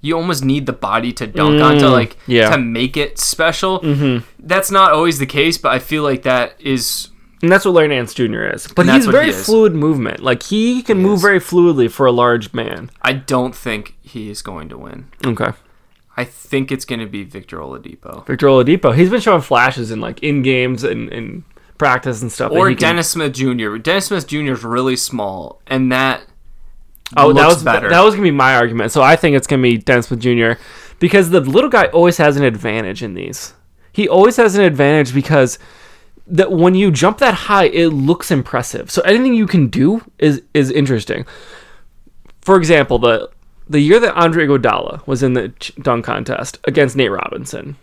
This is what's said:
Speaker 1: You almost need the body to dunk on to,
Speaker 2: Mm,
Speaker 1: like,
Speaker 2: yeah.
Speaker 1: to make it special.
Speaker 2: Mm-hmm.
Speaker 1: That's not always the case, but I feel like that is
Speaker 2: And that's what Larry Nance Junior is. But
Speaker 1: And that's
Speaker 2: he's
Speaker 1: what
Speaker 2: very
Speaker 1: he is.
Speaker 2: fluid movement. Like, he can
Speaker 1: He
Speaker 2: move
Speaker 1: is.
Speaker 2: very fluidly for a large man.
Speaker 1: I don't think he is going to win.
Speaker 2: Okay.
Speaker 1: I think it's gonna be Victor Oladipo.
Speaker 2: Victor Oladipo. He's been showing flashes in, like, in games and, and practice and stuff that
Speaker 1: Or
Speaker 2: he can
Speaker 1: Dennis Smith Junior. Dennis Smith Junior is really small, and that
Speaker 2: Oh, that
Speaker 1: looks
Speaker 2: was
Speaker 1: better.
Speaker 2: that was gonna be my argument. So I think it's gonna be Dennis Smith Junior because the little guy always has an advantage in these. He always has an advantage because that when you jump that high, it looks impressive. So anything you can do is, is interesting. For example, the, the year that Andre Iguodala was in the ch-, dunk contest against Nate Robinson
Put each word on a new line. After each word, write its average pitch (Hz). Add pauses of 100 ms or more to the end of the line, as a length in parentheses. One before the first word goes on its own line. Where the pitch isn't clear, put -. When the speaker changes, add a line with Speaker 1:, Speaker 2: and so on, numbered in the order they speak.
Speaker 1:
You 156
almost 165
need 135
the -
body 113
to 120
dunk 151
on 147
to, 143
Speaker 2:
Mm, 135
Speaker 1:
like, 113 (100)
Speaker 2:
yeah. 117
Speaker 1:
to 156
make 120
it 143
special. 170
Speaker 2:
Mm-hmm. 143 (140)
Speaker 1:
That's 190
not 190
always 156
the 139
case, 151
but 120
I 151
feel 151
like 135
that 127
is 135 (340)
Speaker 2:
And 165
that's 190
what 185
Larry 156
Nance 127
Junior 107
is. -
But -
Speaker 1:
And 175
that's 226
Speaker 2:
he's 233
Speaker 1:
what 185
Speaker 2:
very 285
Speaker 1:
he 311
is. -
Speaker 2:
fluid 214
movement. 147
Like, 123
he 240
can 214
Speaker 1:
He 185
Speaker 2:
move 202
Speaker 1:
is. 175
Speaker 2:
very 196
fluidly 170
for 135
a 123
large 120
man. 113 (120)
Speaker 1:
I 127
don't 127
think 107
he 107
is 104
going 80
to -
win. - (180)
Speaker 2:
Okay. 110 (680)
Speaker 1:
I 123
think 135
it's 131
gonna 113
be 101
Victor -
Oladipo. -
Speaker 2:
Victor 135
Oladipo. 131
He's 175
been 233
showing 190
flashes 127
in, 110
like, 113
in 143
games 127
and, 113
and 117 (340)
practice 127
and 120
stuff 123
that 160
Speaker 1:
Or 190
Speaker 2:
he 131
can 165
Speaker 1:
Dennis 170
Smith 151
Junior. 120
Dennis 175
Smith 180
Junior 143
is 113
really 127
small, 98
and 131
that 131 (960)
Speaker 2:
Oh, 143
that 139
Speaker 1:
looks 151
Speaker 2:
was 156
Speaker 1:
better. 113
Speaker 2:
that 175
was 214
gonna 196
be 175
my 135
argument. 113
So 143
I 151
think 156
it's 135
gonna 135
be 120
Dennis 123
Smith 120
Junior 117 (420)
because 175
the 180
little 180
guy 214
always 170
has 147
an 143
advantage 107
in 101
these. 90 (380)
He -
always 202
has 214
an 208
advantage 147
because 139 (720)
that 180
when 180
you 190
jump 175
that 254
high, 196
it 165
looks 147
impressive. -
So -
anything 240
you 220
can 156
do 160 (180)
is, 147 (120)
is 135
interesting. 131 (1120)
For 190
example, 151
the, 113 (380)
the 147
year 170
that 226
Andre 165
Iguodala 120
was 131
in 127
the 110 (120)
ch-, -
dunk 117
contest 113
against 139
Nate 127
Robinson -